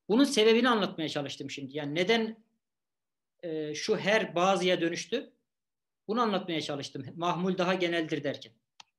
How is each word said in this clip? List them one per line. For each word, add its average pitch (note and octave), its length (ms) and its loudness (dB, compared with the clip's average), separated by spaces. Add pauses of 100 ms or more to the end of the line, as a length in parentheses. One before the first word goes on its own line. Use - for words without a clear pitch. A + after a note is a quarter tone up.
Bunun A#3+ 140 6
sebebini A3+ 460 6
anlatmaya F3+ 400 0
çalıştım C#3 420 -6
şimdi. C#3 260 -10
Yani D3 180 -6
neden, A3 480 0 (1000)
e, D#3 320 -6
şu G#3 220 -2
her F3+ 380 0
bazıya F3+ 460 2
dönüştü? E3+ 520 -4 (760)
Bunu A3+ 140 0
anlatmaya F3 400 0
çalıştım. C#3 440 -8 (100)
Mahmul F3 420 0
daha F#3 160 2
geneldir E3+ 500 -2
derken. - 300 -8 (460)